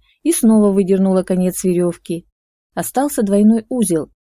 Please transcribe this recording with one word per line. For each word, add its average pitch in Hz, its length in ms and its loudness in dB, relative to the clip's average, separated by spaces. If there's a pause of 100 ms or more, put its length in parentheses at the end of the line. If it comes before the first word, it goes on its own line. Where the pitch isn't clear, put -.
(220)
и 302 100 -2
снова 220 400 2
выдернула 190 520 2
конец 180 400 -2
веревки. 175 640 -4 (480)
Остался 262 500 -4
двойной 214 460 2
узел, 170 420 -4 (240)